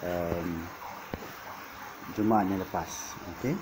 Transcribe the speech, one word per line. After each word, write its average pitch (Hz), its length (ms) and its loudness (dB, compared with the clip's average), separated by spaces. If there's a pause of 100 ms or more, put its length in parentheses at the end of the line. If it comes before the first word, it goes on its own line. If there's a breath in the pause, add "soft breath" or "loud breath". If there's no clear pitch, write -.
um, 87 420 2 (1700)
Jumaat 107 320 8
yang 95 160 4
lepas. 87 240 -2 (520)
Okey. 135 220 2